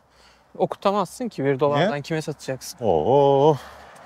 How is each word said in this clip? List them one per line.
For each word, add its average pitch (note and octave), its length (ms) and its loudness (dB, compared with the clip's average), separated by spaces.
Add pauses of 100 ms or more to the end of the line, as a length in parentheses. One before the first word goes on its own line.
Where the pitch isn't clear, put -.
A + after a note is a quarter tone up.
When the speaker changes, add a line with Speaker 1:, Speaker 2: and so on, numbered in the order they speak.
(580)
Speaker 1:
Okutamazsın G3+ 720 -4
ki, - 160 -6
bir C3+ 140 0
dolardan D3 320 0
Speaker 2:
Niye? D3 100 -6
Speaker 1:
kime D#3 200 -6
satacaksın? - 600 -10
Speaker 2:
Oo. C3+ 760 4 (480)